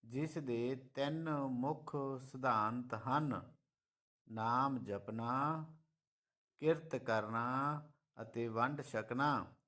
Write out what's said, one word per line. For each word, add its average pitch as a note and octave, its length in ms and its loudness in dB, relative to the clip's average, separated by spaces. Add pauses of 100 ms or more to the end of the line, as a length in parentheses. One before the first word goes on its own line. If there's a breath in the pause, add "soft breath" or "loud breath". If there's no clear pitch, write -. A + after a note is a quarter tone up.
ਜਿਸ C#3+ 320 -2
ਦੇ B2 380 0
ਤਿੰਨ C#3+ 600 -2
ਮੁੱਖ C#3 600 -2 (360)
ਸਿਧਾਂਤ B2 640 2
ਹਨ, B2 600 0 (760)
ਨਾਮ B2 480 2
ਜਪਣਾ, A#2+ 880 -2 (960)
ਕਿਰਤ D#3 360 2
ਕਰਨਾ A#2+ 880 0 (400)
ਅਤੇ A#2 260 -4
ਵੰਡ B2 340 0
ਛਕਣਾ। B2 640 0 (220)